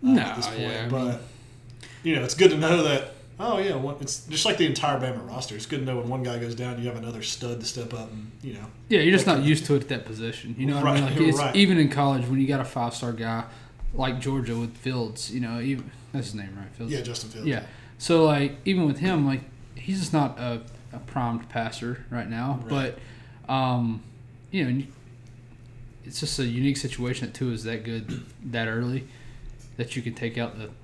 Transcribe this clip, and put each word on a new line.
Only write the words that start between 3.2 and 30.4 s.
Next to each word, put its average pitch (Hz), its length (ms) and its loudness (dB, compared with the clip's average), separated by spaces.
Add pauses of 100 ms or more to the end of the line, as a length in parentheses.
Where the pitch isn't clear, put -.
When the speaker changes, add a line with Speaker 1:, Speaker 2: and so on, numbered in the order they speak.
Speaker 2:
oh, 214 200 0
yeah, 190 180 0
one, 139 240 -2
it's - 260 -6
just 151 200 0
like 214 100 2
the 165 100 4
entire 139 320 2
Bama 120 300 -4
roster. 127 260 -8
It's 101 120 -10
good 147 140 -4
to 131 40 -2
know 127 140 -2
when 120 100 -2
one 127 140 -2
guy 123 160 -2
goes 117 160 -4
down, 120 260 -6
you 123 80 -2
have 117 80 -4
another 113 260 -8
stud 120 380 -6
to 110 60 -6
step 117 260 -6
up 113 180 -8
and, 107 200 -12 (120)
you 131 120 -10
know. 101 100 -12 (240)
Speaker 1:
Yeah, 202 120 8
you're 165 120 8
just 190 140 6
Speaker 2:
That's 165 120 6
Speaker 1:
not 139 60 2
Speaker 2:
a 143 40 8
Speaker 1:
used 151 180 6
to 147 100 6
it 135 60 4
at - 60 -10
that 123 180 -4
position. 113 520 -8
You 135 80 0
know 143 100 2
what 139 100 2
I 139 80 6
mean? 139 100 4
Speaker 2:
Right, 135 140 0
Speaker 1:
Like, 160 100 6
it's, 139 100 4
Speaker 2:
right. 139 180 0
Speaker 1:
even 190 220 8
in 147 120 6
college, 139 360 2
when 135 140 2
you 135 80 4
got 139 120 2
a 123 40 0
five-star 120 480 -4
guy, 113 320 -4 (500)
like 127 260 0
Georgia 127 360 -2
with 117 200 -4
Fields, 120 560 -4
you 127 80 -2
know, 117 200 -4
even, 131 300 -4 (220)
that's 135 140 -4
his - 80 -10
name, 98 220 -8
right? 98 200 -12
Fields? 117 160 -6
Speaker 2:
Yeah, 139 100 -2
Justin 113 280 -8
Fields. 113 180 -8
Speaker 1:
Yeah. 120 160 -2 (340)
So, 165 260 6
like, 143 400 4
even 185 220 4
with 135 120 2
him, 160 280 2
like, 135 160 0 (320)
he's 190 260 -4
just 165 120 -4
not 139 260 2
a, 120 240 -4 (300)
a 123 80 -12
primed 117 480 -2
passer 117 640 -4
right 120 180 -4
now. 123 380 -2
Speaker 2:
Right. 135 300 -2 (520)
Speaker 1:
But, 131 40 0
um, 123 500 0 (480)
you 190 140 2
know, 127 60 0
and 127 120 0
you, 139 40 -6 (1160)
it's - 160 -8
just - 180 -2
a 135 60 2
unique 123 320 2
situation 127 500 -4
that 117 80 -8
Tua 123 180 -2
is 107 120 -6
that 110 200 -6
good 113 380 -6 (120)
<clears throat> - 100 -20
that 117 240 -2
early 123 380 -2 (680)
that 117 200 -6
you 123 60 -4
can 117 120 -4
take 117 220 -6
out 117 220 -4